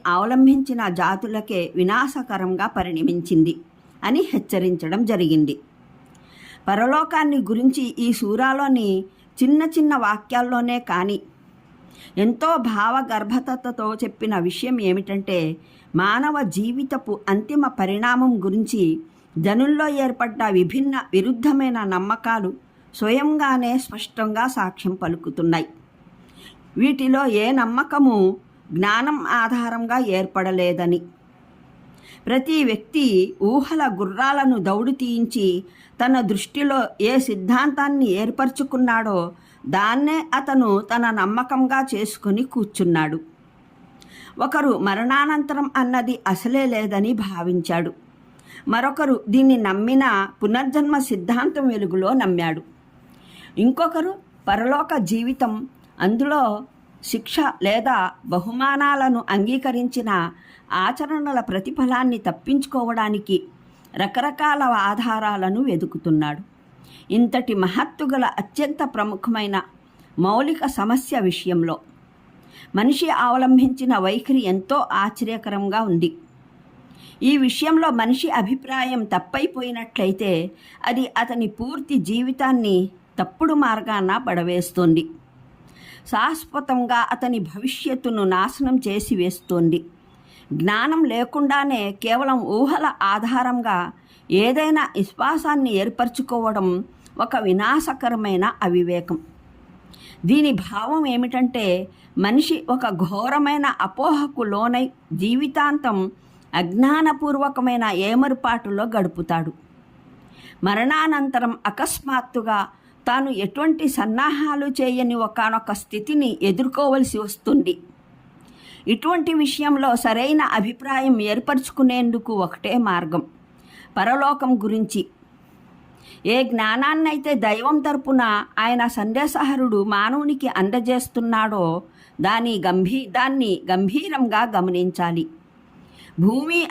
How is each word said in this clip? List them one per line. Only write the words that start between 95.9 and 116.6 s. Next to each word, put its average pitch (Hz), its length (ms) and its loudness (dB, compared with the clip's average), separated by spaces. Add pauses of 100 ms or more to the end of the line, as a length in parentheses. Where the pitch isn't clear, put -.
ఒక 247 180 -2
వినాశకరమైన 214 1160 0 (100)
అవివేకం. 175 560 0 (1080)
దీని 285 260 4
భావం 226 540 -2
ఏమిటంటే, 240 800 0 (300)
మనిషి 254 520 2
ఒక 254 180 0
ఘోరమైన 254 800 0 (140)
అపోహకు 285 640 -2
లోనై 233 480 0 (220)
జీవితాంతం 254 960 0 (440)
అజ్ఞానపూర్వకమైన 269 1300 0
ఏమరుపాటులో 220 1000 0
గడుపుతాడు. 170 680 -2 (1120)
మరణానంతరం 262 1000 0
అకస్మాత్తుగా 240 1040 -4 (400)
తాను 269 220 0
ఎటువంటి 285 580 0
సన్నాహాలు 285 800 0
చేయని 254 480 0
ఒకానొక 220 580 -2
స్థితిని 226 680 -2
ఎదుర్కోవలసి 262 760 0